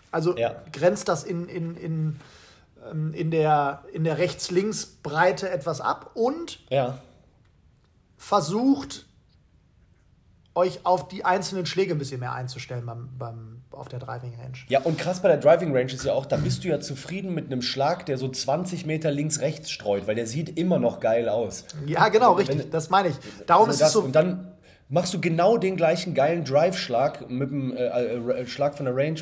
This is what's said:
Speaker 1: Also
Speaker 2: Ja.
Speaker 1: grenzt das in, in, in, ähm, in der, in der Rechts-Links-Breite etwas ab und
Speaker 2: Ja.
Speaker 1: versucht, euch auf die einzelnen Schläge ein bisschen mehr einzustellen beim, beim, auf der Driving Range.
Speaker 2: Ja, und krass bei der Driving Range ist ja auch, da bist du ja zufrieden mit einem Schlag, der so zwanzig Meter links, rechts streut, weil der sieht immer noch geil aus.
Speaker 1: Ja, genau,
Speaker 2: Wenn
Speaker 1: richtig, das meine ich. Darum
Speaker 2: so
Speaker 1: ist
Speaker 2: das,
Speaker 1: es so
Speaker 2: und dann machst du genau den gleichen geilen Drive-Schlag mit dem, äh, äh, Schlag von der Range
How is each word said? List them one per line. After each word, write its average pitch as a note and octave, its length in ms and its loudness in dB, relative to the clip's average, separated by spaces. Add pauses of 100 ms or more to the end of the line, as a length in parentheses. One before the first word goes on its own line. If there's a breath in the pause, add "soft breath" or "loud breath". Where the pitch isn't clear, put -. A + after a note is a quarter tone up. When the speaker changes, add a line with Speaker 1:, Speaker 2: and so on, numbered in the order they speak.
(120 loud breath)
Speaker 1:
Also E3+ 260 0
Speaker 2:
Ja. - 180 0 (160)
Speaker 1:
grenzt F3+ 380 2
das E3 140 -2
in, F3 260 -6
in, E3 280 -6
in, D#3 420 -4 (720 loud breath)
ähm, D#3 240 -4
in D#3+ 160 -2
der, D3+ 600 2
in D#3+ 120 -4
der D#3 160 0
Rechts-Links-Breite F3+ 1300 0
etwas D#3+ 320 -4
ab - 320 -4
und D4 460 -2 (100)
Speaker 2:
Ja. C3 300 0 (1160)
Speaker 1:
versucht, G3+ 880 0 (1500)
euch F3+ 300 0
auf F3+ 220 2
die F#3+ 160 -10
einzelnen F#3 420 0
Schläge F3+ 280 0
ein D3+ 60 -2
bisschen C3+ 200 -8
mehr B2 140 -6
einzustellen B2+ 520 -10
beim, A#2+ 320 -12
beim, A#2 440 -12 (100)
auf C3+ 160 -14
der B2+ 120 -12
Driving B2 420 -10
Range. C3 160 -12 (100)
Speaker 2:
Ja, C3+ 140 4
und D#3+ 160 0
krass F3+ 240 -4
bei G3+ 80 6
der D3+ 80 6
Driving D#3 360 4
Range C3 180 0
ist B2+ 120 -8
ja C3 100 0
auch, C3+ 120 -2
da C3+ 100 -2
bist C3 280 -2
du F#3 40 -6
ja D3 140 0
zufrieden F3+ 520 -6
mit D3 120 -4
einem C3 160 -4
Schlag, D3 460 0
der C3+ 100 0
so C3 120 -4
zwanzig E3+ 560 -2
Meter D#3 260 0
links, D3 280 0
rechts - 320 -2
streut, G2+ 360 -2
weil G#2+ 80 0
der A#2 120 -2
sieht C#3+ 300 -6
immer E3+ 220 2
noch A#2+ 200 0
geil A#2 300 2
aus. G#2+ 360 -2 (200)
Speaker 1:
Ja, F3 240 4
genau, G#3 280 6
Speaker 2:
Wenn G3 100 2
Speaker 1:
richtig, C#3+ 240 -2
das D#3+ 180 -4
meine G3 200 4
ich. C3+ 60 -2 (300 loud breath)
Darum G3 220 8
Speaker 2:
so A#3 40 2
Speaker 1:
ist - 100 2
Speaker 2:
das, D3+ 80 8
Speaker 1:
es - 40 4
so A3 80 6
Speaker 2:
und C3+ 120 0
dann F3 380 2 (380 soft breath)
machst F3+ 240 0
du E3+ 80 -2
genau F3 360 4
den F#3 200 -2
gleichen E3 360 2
geilen D3+ 300 2
Drive-Schlag C#3 840 0
mit C3 220 -2
dem, C3+ 260 -2
äh, B2 80 0
äh, A#2+ 600 -2
Schlag C#3+ 280 -2
von C#3+ 100 -6
der B2+ 120 -2
Range D3+ 240 0